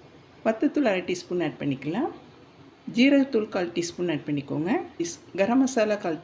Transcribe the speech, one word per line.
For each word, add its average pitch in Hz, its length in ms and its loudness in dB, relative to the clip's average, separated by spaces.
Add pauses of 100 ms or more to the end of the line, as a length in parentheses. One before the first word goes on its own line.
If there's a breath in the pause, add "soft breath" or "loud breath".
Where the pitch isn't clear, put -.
(460)
வத்தத்தூள் 302 460 2
அரை 185 160 0
டீஸ்பூன் 180 380 -4
ஆட் 139 160 -4
பண்ணிக்கலாம். 147 500 -2 (840)
ஜீரகத்தூள் 262 580 4
கால் 175 220 -2
டீஸ்பூன் 170 380 -2
ஆட் 143 120 -8
பண்ணிக்கோங்க. 147 480 -2 (300)
இஸ்-, - 140 -10 (200)
கரம் 233 240 4
மசாலா 214 400 2
கால் 165 200 -2